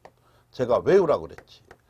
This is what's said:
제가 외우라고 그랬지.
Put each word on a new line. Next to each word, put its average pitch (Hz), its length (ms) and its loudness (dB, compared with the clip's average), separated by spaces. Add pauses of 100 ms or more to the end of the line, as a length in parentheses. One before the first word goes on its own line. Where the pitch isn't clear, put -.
(520)
제가 117 280 -2
외우라고 139 440 2
그랬지. - 400 -20 (260)